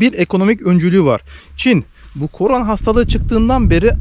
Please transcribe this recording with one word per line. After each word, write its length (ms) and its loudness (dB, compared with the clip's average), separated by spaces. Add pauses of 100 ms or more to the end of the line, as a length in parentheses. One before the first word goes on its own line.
bir 120 2
ekonomik 500 -2
öncülüğü 420 2
var. 160 0 (360)
Çin, 280 0 (300)
bu 140 -8
korona 400 -2
hastalığı 400 0
çıktığından 640 0
beri 300 2